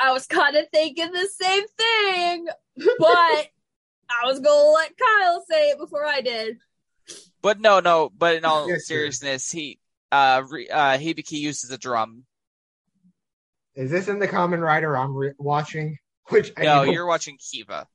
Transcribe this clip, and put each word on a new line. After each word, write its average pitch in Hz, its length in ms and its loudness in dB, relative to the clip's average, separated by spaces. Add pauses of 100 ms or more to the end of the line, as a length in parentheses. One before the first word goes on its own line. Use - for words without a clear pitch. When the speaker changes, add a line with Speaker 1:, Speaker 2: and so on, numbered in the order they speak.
Speaker 1:
I 262 120 2
was 262 140 -4
kinda 302 460 2
thinking 320 400 -2
the 359 160 -4 (120)
same 381 240 0 (120)
thing, 370 720 -2 (300)
Speaker 2:
<laughs> 466 220 2
Speaker 1:
but 320 500 4 (600)
I 240 140 -4
was 269 160 -2
gonna 294 300 6
let 311 260 2
Kyle 403 520 2
say 302 220 2
it 285 80 -2
before 302 260 -8
I 294 180 -2
did. 226 340 -6 (840)
Speaker 3:
But 208 180 0
no, 208 200 6
no, 170 360 2
but 170 200 2
in 160 80 -6
all 156 240 0
Speaker 2:
Yes, 165 180 -4
sir. 160 80 -8
Speaker 3:
seriousness, 139 580 -6
he, 151 260 -12 (320)
uh, 135 380 4
re-, 139 220 -14
uh, 139 280 2
Hibiki 156 400 -8
uses 147 320 -8
a 113 80 -12
drum. 113 460 -6 (1500)
Speaker 2:
Is 131 160 -6
this 190 160 -4
in 202 100 -6
the 196 80 -2
Kamen 175 340 -2
Rider 156 360 0
I'm 135 180 -4
re-, 139 240 -6
watching? 151 600 -6 (140)
<laughs> - 180 -20
Which - 260 2
I 160 80 -6
Speaker 3:
No, 147 180 4
Speaker 2:
don't 135 120 0
Speaker 3:
you're 175 120 -6
watching 160 320 -4
Kiva. 101 560 -14